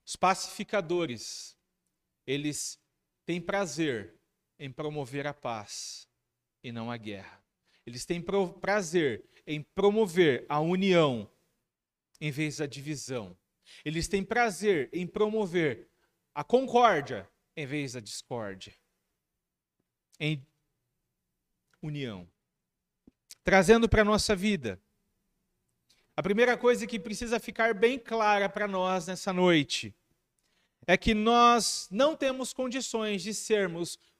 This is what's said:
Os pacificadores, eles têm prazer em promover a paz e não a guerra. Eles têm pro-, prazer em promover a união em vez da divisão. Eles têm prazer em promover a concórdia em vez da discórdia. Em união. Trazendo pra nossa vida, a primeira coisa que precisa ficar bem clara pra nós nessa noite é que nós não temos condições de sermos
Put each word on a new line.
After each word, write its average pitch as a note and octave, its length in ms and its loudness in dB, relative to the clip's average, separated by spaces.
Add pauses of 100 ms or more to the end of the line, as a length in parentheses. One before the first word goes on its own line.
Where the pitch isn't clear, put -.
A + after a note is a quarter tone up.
Os - 100 -12
pacificadores, F3 1400 -4 (680)
eles C#3+ 540 -6 (460)
têm E3+ 160 -4
prazer D#3+ 760 -4 (420)
em C#3 140 -12
promover C#3+ 560 -6
a C#3+ 60 -6
paz - 760 -12 (540)
e A#2+ 80 -14
não A#2 200 -8
a A#2 60 -8
guerra. G#2 440 -14 (440)
Eles B2 200 -12
têm F3 160 -6
pro-, F#3+ 320 -2
prazer E3 720 0 (220)
em D3+ 160 -6
promover F#3 880 2
a D3 100 0
união E3 680 2 (920)
em D3+ 120 -4
vez D3 260 -4
da D#3 80 -4
divisão. C3 720 -8 (460)
Eles D#3+ 240 -2
têm G3 160 -2
prazer G3 680 0
em F3 140 -4
promover F#3 840 0 (440)
a D3 100 -6
concórdia A3 840 4 (280)
em D3+ 80 -6
vez C#3 280 -6
da B2 60 -10
discórdia. G#2 760 -10 (1500)
Em D3+ 260 -4 (1400)
união. B2+ 480 -8 (1120)
Trazendo G3 460 6
pra G#3 160 4
nossa G#3 300 2
vida, F3 440 -2 (1400)
a G3+ 60 -2
primeira A3+ 360 4
coisa A#3+ 280 2
que A3 140 -6
precisa A3 400 -4
ficar A3+ 340 -2
bem A3+ 240 2
clara G#3 520 0
pra G#3 180 -4
nós F#3 400 -2
nessa F#3 240 -6
noite E3+ 640 2 (880)
é F#3 120 6
que A3+ 160 2
nós A#3 800 4
não C#4 240 2
temos C4 380 -4
condições A3+ 680 -4
de G#3 120 -8
sermos F3+ 640 -2 (200)